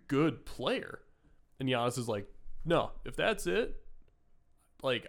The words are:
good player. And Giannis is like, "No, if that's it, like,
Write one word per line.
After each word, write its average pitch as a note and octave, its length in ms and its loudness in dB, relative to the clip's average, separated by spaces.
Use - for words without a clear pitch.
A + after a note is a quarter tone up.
good C#3 360 2
player. - 560 -4
And C3 100 -2
Giannis A#2+ 300 2
is A#2 100 -2
like, G#2 200 -2
"No, D#3 280 4
if - 120 0
that's G3+ 300 4
it, F#3+ 340 0
like, B2+ 260 0